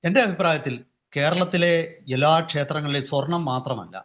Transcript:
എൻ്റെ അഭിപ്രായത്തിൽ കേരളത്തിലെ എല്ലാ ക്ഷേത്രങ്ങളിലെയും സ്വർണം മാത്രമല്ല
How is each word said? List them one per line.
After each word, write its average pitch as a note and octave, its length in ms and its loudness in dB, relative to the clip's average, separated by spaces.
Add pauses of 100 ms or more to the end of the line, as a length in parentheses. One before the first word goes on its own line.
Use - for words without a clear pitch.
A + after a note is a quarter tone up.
എൻ്റെ G#3 180 4
അഭിപ്രായത്തിൽ D#3+ 500 0 (400)
കേരളത്തിലെ F3 580 2 (420)
എല്ലാ D3+ 180 4 (160)
ക്ഷേത്രങ്ങളിലെയും C#3+ 640 -4
സ്വർണം D3+ 300 -2 (100)
മാത്രമല്ല A2 540 -6